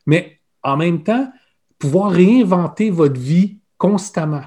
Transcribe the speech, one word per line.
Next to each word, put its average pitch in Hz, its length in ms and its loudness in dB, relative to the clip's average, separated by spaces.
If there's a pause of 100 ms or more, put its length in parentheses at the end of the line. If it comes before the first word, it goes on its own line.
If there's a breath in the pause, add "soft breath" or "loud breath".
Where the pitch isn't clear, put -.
mais 165 320 -2 (240)
en 139 120 -2
même 165 280 -2
temps, 262 280 -4 (460 soft breath)
pouvoir 180 340 -2
réinventer 185 800 2
votre 147 300 0
vie 175 400 0 (180)
constamment. 160 680 -4